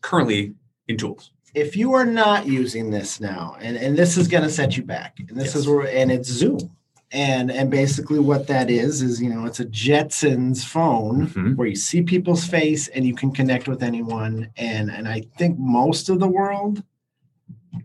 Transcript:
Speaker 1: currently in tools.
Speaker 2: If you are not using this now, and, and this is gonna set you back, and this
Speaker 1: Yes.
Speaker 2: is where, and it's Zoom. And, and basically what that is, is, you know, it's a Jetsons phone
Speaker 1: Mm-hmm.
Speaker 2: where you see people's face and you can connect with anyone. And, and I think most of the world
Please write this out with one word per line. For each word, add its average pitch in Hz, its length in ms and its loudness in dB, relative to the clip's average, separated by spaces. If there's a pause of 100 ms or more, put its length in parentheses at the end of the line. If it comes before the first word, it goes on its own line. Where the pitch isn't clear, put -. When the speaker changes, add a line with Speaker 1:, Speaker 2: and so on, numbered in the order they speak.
Speaker 1:
currently 107 520 2 (340)
in 113 80 -2
tools. - 360 -8 (220)
Speaker 2:
If 147 220 -2
you 247 180 2
are 254 120 4
not 214 400 2
using 117 460 0
this 101 280 -4
now, 92 400 -8
and, 117 160 -8
and 135 220 0
this 170 180 6
is 180 120 4
gonna 151 220 4
set 139 280 0
you 127 60 -4
back, - 340 -10 (100)
and 113 100 -10
this 139 100 -2
Speaker 1:
Yes. 139 100 -6
Speaker 2:
is 139 100 0
where, 143 200 4
and 127 240 2
it's 127 180 -2
Zoom. - 420 0 (400)
And, 131 380 0
and 131 220 0
basically 139 480 0
what 139 280 2
that 131 220 0
is, 131 320 2
is, 120 200 -2
you 123 80 0
know, 113 160 -4
it's 120 160 -8
a 120 40 -4
Jetsons 127 1000 0
phone 123 640 0
Speaker 1:
Mm-hmm. 98 280 0
Speaker 2:
where 123 120 0
you 101 80 -4
see - 280 0
people's 175 420 2
face 156 440 0
and 131 160 -2
you 123 100 0
can 135 160 -2
connect 131 360 0
with 131 140 -4
anyone. 113 760 -4
And, 110 340 -4
and 110 160 -10
I 110 140 -6 (160)
think 170 200 2
most 127 520 0
of 185 100 2
the 190 80 2
world 202 560 -2 (1000)